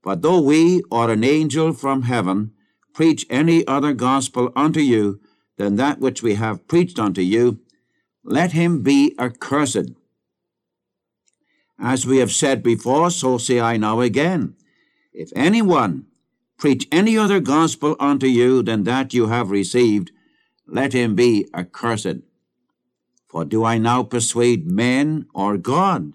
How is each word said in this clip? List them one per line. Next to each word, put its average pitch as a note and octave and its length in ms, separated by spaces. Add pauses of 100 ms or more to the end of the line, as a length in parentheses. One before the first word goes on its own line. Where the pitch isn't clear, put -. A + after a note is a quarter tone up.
But F#2+ 200
though E3+ 180
we E3 500
or A#2 200
an A2 140
angel D#3 480
from C3+ 300
heaven A2 500 (420)
preach D#3+ 340
any E3 380
other C#3+ 260
gospel B2+ 640
unto D3+ 260
you G#2+ 400 (360)
than G2+ 200
that C#3 240
which B2 220
we A2 120
have G#2+ 320
preached F3 320
unto G2 220
you, A2 400 (640)
let D#3+ 280
him E3+ 300
be C#3 360
accursed." A#2+ 720 (1900)
As A#2+ 280
we C3 120
have A#2 140
said C3+ 300
before, B2+ 480
so C3 280
say A#2+ 220
I A#2 160
now A2 240
again. C3 540 (580)
If - 220
anyone D#3+ 720 (500)
preach C3+ 360
any A3 260
other G3+ 220
gospel D3+ 580
unto C#3 280
you B2 360
than A2 220
that B2+ 280
you A#2+ 140
have A2+ 240
received, G#2 600 (560)
let C3 260
him A#2+ 220
be A2 380
accursed. F#2+ 680 (1040)
For E2 160
do A2 200
I A2+ 140
now A#2+ 260
persuade A#2 680
men C3 640
or G2 240
God? D3 560